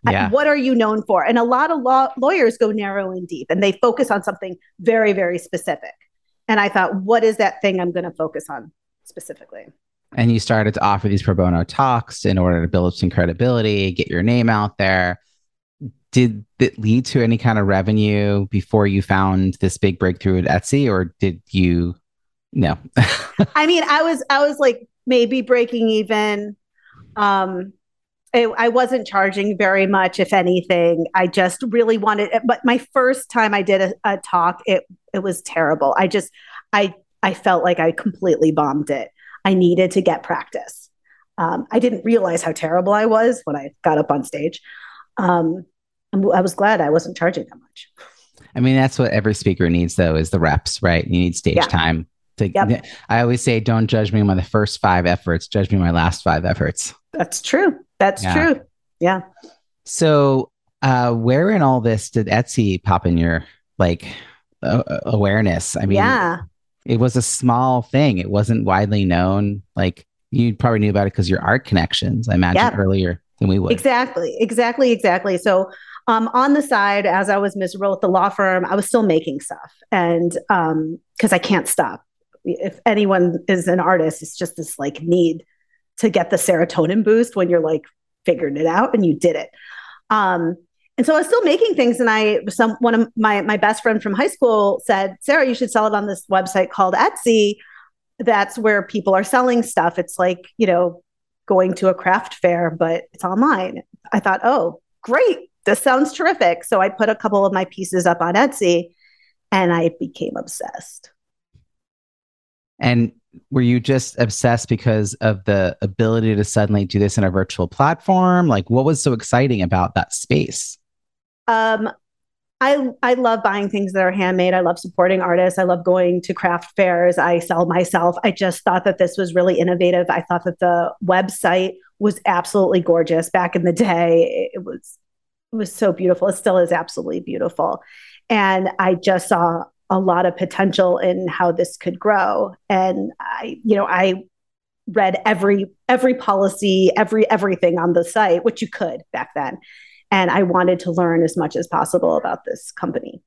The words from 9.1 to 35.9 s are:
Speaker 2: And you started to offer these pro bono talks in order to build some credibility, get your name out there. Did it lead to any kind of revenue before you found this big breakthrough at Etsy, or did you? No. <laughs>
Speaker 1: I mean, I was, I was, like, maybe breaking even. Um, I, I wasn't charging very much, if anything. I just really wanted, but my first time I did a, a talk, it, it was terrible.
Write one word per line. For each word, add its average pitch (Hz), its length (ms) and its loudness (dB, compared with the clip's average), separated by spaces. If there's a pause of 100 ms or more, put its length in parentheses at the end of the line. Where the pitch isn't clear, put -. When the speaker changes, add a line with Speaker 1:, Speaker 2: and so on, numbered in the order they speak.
Speaker 2:
And 117 160 2
you 113 80 2
started 107 360 0
to - 80 -4
offer 101 260 0
these 98 140 0
pro 98 120 2
bono 90 300 2
talks - 600 -2
in 95 120 2
order 90 240 2
to 85 80 -2
build 90 260 0
some 90 140 -2
credibility, 101 840 0
get - 160 -4
your 85 160 -2
name 117 260 2
out 104 280 -2
there. 92 420 0 (920)
Did 113 320 2 (140)
it - 220 0
lead 113 280 2
to 131 140 -2
any 113 160 2
kind 110 220 0
of 98 80 0
revenue 101 800 0
before 101 400 0
you 95 160 0
found 95 580 2
this 92 160 -2
big 95 220 0
breakthrough 92 400 0
at 87 60 -2 (180)
Etsy, 139 260 0
or 92 300 -2
did 90 200 -2 (120)
you? 87 420 0 (580)
No. 78 360 -2
<laughs> - 680 -2
Speaker 1:
I 302 120 2
mean, 339 200 2
I 302 140 2
was, 320 260 -2
I 277 120 2
was, 285 180 0
like, 262 300 0 (180)
maybe 247 380 2
breaking 233 460 0
even. 214 680 -2 (600)
Um, 190 580 -2 (600)
I, 240 120 4 (120)
I 226 120 2
wasn't 247 380 0
charging 196 480 -2
very 190 300 2
much, 190 340 0
if 185 140 0
anything. 175 800 2
I 185 140 2
just 180 420 0
really 226 300 2
wanted, 208 320 0 (120)
but 247 220 0
my 240 140 2 (120)
first 262 380 0
time 220 240 0
I 202 80 0
did 190 200 2
a, 190 120 -2 (100)
a 196 140 0
talk, 180 480 -2
it, 190 200 0 (280)
it 196 60 -4
was 185 240 -6
terrible. 151 520 0